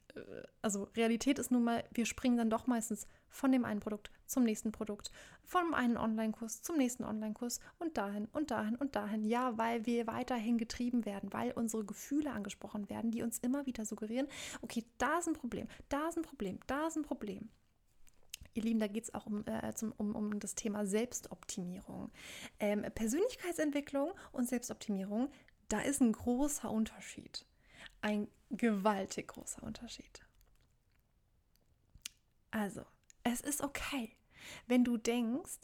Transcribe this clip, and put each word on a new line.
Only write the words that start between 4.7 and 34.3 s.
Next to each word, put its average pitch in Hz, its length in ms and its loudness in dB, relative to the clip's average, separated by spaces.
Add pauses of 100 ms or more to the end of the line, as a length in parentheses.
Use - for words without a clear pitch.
Produkt, - 380 -6 (340)
vom 349 300 2
einen 240 220 4
Online-Kurs 220 680 -2
zum 339 140 -2
nächsten 247 280 2
Online-Kurs 214 560 -4 (180)
und 330 180 -4
dahin 208 360 -2
und 302 180 0
dahin 214 260 0
und 277 200 -2
dahin. 208 280 0
Ja, 233 340 2
weil 226 280 0
wir 233 200 2
weiterhin 233 520 2
getrieben 240 460 0
werden, 202 280 -4
weil 233 200 0
unsere 220 320 -2
Gefühle 277 480 -2
angesprochen 202 580 -6
werden, 214 200 0
die 220 120 0
uns 233 160 -2
immer 277 280 0
wieder 240 180 -4
suggerieren, 220 440 -2 (340)
„Okay, 226 220 -4 (140)
da 294 200 2
ist 339 100 -2
ein 320 60 0
Problem, - 340 -4 (200)
da 294 200 0
ist 330 80 -4
ein 330 60 0
Problem, 202 440 -6
da 294 200 0
ist 320 100 -4
ein 311 60 0
Problem.“ 214 480 -6 (1080)
Ihr 214 60 0
Lieben, 226 160 2
da 214 80 2
geht's 214 260 -6
auch - 120 -8
um, 214 200 -4
äh, 220 280 -4
zum, 220 220 -4
um, 208 200 -2
um 208 240 -2
das 202 160 -6
Thema 208 280 -2
Selbstoptimierung. 190 1300 -4 (480)
Ähm, 208 340 2
Persönlichkeitsentwicklung 294 1160 0 (220)
und 240 160 0
Selbstoptimierung 214 800 -2 (380)
da 214 120 2
ist 277 200 2
ein 233 120 8
großer 247 580 0
Unterschied. - 760 -4 (540)
Ein 208 280 0 (220)
gewaltig 202 800 2
großer - 340 -12
Unterschied. - 600 -12 (2250)
Also, 208 340 -2 (380)
es 240 180 2
ist - 220 -2
okay, 277 540 -4 (500)